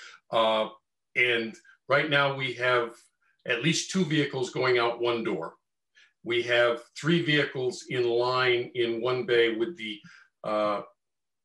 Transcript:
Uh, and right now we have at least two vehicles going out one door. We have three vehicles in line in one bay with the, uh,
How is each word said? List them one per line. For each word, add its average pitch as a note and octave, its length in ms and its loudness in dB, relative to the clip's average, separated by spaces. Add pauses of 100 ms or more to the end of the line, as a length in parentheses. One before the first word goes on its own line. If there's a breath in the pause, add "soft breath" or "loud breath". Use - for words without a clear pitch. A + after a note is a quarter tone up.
(320 loud breath)
Uh, A2 360 2 (460)
and A#2 400 0 (340 soft breath)
right D3 220 2
now C#3+ 240 2
we C3 200 -4
have A#2+ 420 0 (500)
at A#2+ 160 -2
least - 300 0
two F#3 120 2
vehicles C#3 460 0
going B2+ 280 2
out A#2 220 0
one A#2 220 0
door. E2+ 320 -4 (680 soft breath)
We A#2 180 -2
have A#2+ 400 2 (140)
three D#3+ 240 2
vehicles C#3 680 -2
in B2 200 -2
line B2 680 0
in A#2 240 0
one B2+ 260 -2
bay A#2 300 2
with A2+ 200 -4
the, G#2+ 240 -10 (440 loud breath)
uh, G#2+ 380 -2 (640)